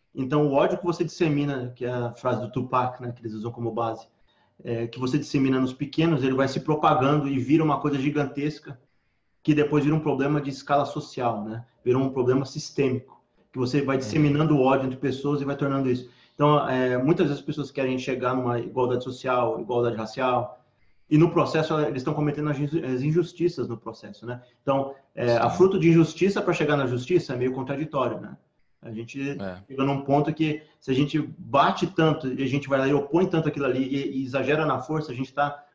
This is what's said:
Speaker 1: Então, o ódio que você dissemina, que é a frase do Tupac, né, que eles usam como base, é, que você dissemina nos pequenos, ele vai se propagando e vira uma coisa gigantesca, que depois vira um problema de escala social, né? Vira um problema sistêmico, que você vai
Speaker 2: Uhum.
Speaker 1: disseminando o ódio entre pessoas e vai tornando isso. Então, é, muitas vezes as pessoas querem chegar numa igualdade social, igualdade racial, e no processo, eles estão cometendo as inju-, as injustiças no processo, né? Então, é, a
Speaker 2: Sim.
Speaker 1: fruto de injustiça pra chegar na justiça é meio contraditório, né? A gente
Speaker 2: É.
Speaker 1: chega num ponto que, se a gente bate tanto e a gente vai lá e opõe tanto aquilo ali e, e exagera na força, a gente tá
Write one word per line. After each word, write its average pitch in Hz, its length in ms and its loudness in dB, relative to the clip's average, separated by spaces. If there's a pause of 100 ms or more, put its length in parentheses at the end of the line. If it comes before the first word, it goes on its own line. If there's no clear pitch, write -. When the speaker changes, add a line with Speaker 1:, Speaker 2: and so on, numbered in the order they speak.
(140)
Speaker 1:
Então, 139 340 0
o 135 40 0
ódio 175 260 2
que - 60 -10
você 170 200 -2
dissemina, 143 720 -2
que 123 80 -8
é 123 80 -4
a 120 220 -4
frase 120 260 -2
do 104 100 -8
Tupac, 127 500 -2
né, 123 120 -8
que - 100 -16
eles 110 120 -10
usam 110 180 -8
como 117 180 -6
base, 113 380 -6 (560)
é, 117 240 -4
que 120 100 -12
você 127 200 -2
dissemina 135 420 0
nos 131 120 0
pequenos, 151 520 0
ele 131 100 2
vai 135 140 2
se - 120 -4
propagando 143 680 2
e 135 100 -2
vira 147 240 4
uma 147 180 2
coisa 143 200 0
gigantesca, 143 800 -4 (640)
que 151 120 4
depois 147 300 2
vira 151 100 4
um 156 60 2
problema 143 400 0
de 135 100 -6
escala 143 360 0
social, 117 580 -4
né? 110 200 -10 (200)
Vira 123 140 4
um 135 120 0
problema 131 360 2
sistêmico, - 760 -4 (300)
que 131 60 -8
você 127 240 0
vai 131 140 0
Speaker 2:
Uhum. 131 40 0
Speaker 1:
disseminando 151 560 2
o 131 60 4
ódio 135 240 4
entre 127 120 -4
pessoas 143 420 -2
e 139 40 -4
vai 139 120 -4
tornando 135 340 0
isso. 123 180 -4 (260)
Então, 147 340 4
é, 127 300 2
muitas 156 280 2
vezes 143 140 -2
as - 60 -14
pessoas 147 240 -6
querem 131 280 -2
chegar 127 360 -2
numa 123 240 0
igualdade 120 460 -2
social, 123 560 -2
igualdade 117 360 -2
racial, 123 640 -2 (480)
e 151 80 4
no 165 140 8
processo, 156 500 2
eles 139 180 -2
estão 139 160 -2
cometendo 147 360 -2
as 135 80 -2
inju-, 147 260 -2
as 127 180 -2
injustiças 160 640 0
no 117 80 -6
processo, 107 500 -14
né? 123 160 -10 (200)
Então, 135 320 -2 (200)
é, - 220 0
a 147 140 2
Speaker 2:
Sim. - 80 -6
Speaker 1:
fruto 190 200 6
de 160 120 4
injustiça 170 520 4
pra 175 120 0
chegar 147 220 2
na 135 100 0
justiça 127 480 0
é - 20 -6
meio 127 160 -2
contraditório, 135 680 -4
né? - 160 -14 (460)
A 117 80 -14
gente 117 300 -10 (200)
Speaker 2:
É. 95 260 -10
Speaker 1:
chega 135 180 -2
num 139 180 -2
ponto 147 320 2
que, 151 280 -2 (180)
se - 100 -6
a 131 40 4
gente 147 240 2 (200)
bate 156 480 2
tanto 156 420 2
e 127 140 -4
a 131 40 -2
gente 139 220 -2
vai 139 100 2
lá 135 100 2
e 147 40 4
opõe 165 340 2
tanto 156 220 0
aquilo 143 160 -4
ali 131 180 0
e, 135 360 -2
e 135 60 -2
exagera 139 420 0
na 131 140 0
força, 151 320 -4
a - 20 -6
gente 127 180 -6
tá 143 320 -2 (100)